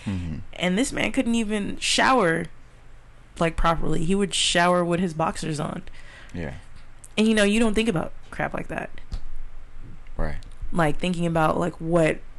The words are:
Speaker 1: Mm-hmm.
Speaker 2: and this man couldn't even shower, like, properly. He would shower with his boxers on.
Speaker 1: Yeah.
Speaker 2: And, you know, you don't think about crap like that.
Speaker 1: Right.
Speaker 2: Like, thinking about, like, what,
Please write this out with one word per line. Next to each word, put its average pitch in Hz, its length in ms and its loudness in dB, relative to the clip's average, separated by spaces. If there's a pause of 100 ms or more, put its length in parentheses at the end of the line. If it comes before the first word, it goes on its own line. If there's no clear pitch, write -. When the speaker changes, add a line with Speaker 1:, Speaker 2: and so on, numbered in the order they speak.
Speaker 1:
Mm-hmm. 85 320 -4 (160)
Speaker 2:
and 180 240 0
this 269 160 0
man - 180 0
couldn't 233 240 2
even 208 440 -2
shower, 190 680 4 (920)
like, 165 180 0
properly. 160 480 4
He 190 100 4
would 202 180 0
shower 180 520 4
with 170 160 0
his 175 120 -2
boxers 160 460 -2
on. - 240 -6 (500)
Speaker 1:
Yeah. 82 220 -6 (640)
Speaker 2:
And, 214 100 6
you 226 60 6
know, 214 120 4
you 202 160 4
don't 226 120 4
think 220 140 2
about 170 240 0 (180)
crap - 240 -4
like - 140 -6
that. - 220 -6 (1300)
Speaker 1:
Right. - 180 0 (360)
Speaker 2:
Like, 156 280 4
thinking 170 260 0
about, 165 320 2
like, 170 220 -2
what, 165 400 2 (200)